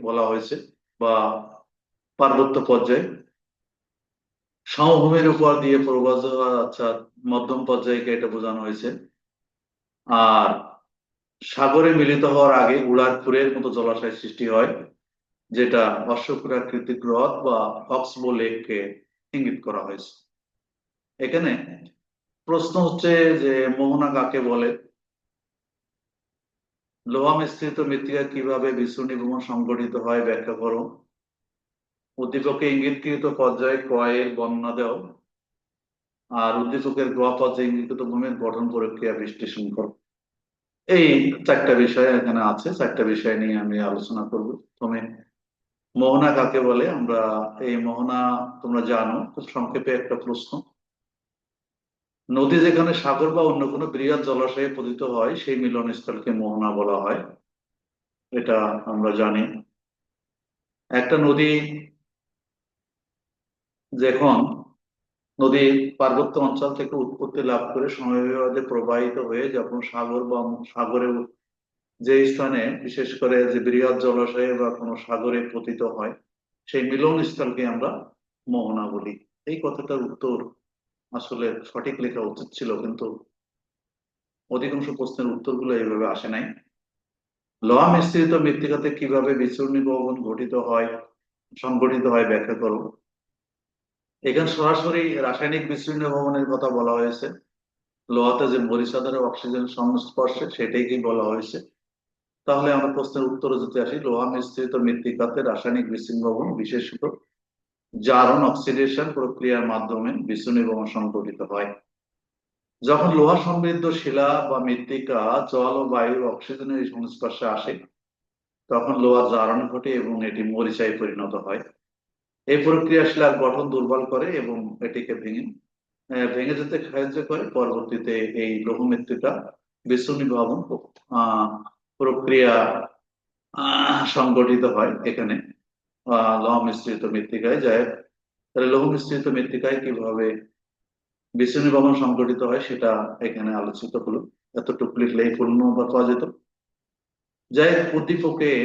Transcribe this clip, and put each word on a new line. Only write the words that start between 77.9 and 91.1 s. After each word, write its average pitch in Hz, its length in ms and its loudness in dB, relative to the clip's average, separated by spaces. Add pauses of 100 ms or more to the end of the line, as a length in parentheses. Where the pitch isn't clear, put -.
মোহনা 110 380 -2 (100)
বলি। 101 200 -8 (360)
এই 160 140 -6
কথাটার 139 460 -6
উত্তর 123 280 -4 (760)
আসলে 117 340 -8 (240)
সঠিক 131 340 -8
লেখা 120 260 -4
উচিত - 180 -14 (100)
ছিল, 117 120 -6 (120)
কিন্তু 113 240 -6 (1500)
অধিকাংশ 143 300 -4 (120)
প্রশ্নের 123 360 -6
উত্তরগুলো 127 460 -4
এইভাবে 110 340 -2
আসে - 200 -8
নাই। 117 100 -6 (1200)
লোহা 139 260 8
মিশ্রিত 165 380 2 (120)
মৃত্তিকাতে 147 440 0 (100)
কিভাবে 135 320 0 (120)
বিচূর্ণী 135 460 -2
ভবন 127 260 -2 (140)
গঠিত 117 260 -6 (140)
হয়, 113 200 0 (760)